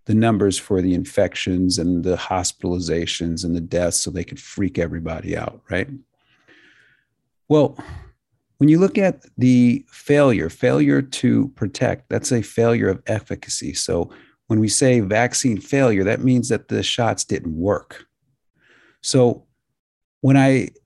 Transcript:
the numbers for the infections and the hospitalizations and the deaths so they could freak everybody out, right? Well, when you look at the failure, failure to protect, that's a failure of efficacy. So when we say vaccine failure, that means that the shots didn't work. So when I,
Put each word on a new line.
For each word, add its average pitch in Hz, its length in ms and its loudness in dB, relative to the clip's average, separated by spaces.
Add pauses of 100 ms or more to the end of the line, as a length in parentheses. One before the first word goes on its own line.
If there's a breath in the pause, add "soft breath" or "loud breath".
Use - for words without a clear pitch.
the 107 100 -2
numbers 107 440 2
for 95 220 -2
the 92 140 0
infections 92 840 -2
and 87 280 -2
the 90 120 0
hospitalizations 85 1300 -4
and 85 120 -2
the 85 40 -4
deaths 87 360 -2
so - 160 -6
they 90 100 -8
could - 160 -14
freak - 400 -6
everybody 82 580 -6
out, 80 320 -10
right? 98 200 -4 (1600 soft breath)
Well, 147 300 2 (760 loud breath)
when 139 120 4
you 160 120 6
look 196 180 2
at 190 260 0 (140)
the 123 500 4
failure, 131 600 2
failure 139 520 2
to 120 500 0
protect, - 580 -4
that's - 240 -4
a 117 100 0
failure 117 460 0
of 95 180 -2
efficacy. - 680 -8
So - 380 -4 (380 loud breath)
when 110 100 0
we 107 80 2
say 123 320 2
vaccine 107 600 0
failure, 120 420 0
that 107 220 0
means 127 240 2
that 110 180 -2
the 107 160 -2
shots 110 420 -2
didn't 80 320 -6
work. - 520 -4 (920 soft breath)
So - 440 2 (800)
when 135 140 6
I, 135 340 4 (160)